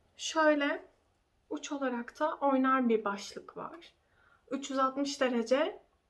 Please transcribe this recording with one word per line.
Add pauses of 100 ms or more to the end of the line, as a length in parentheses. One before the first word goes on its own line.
(160)
Şöyle (640)
uç
olarak
da
oynar
bir
başlık
var. (580)
Üç
yüz
altmış
derece (280)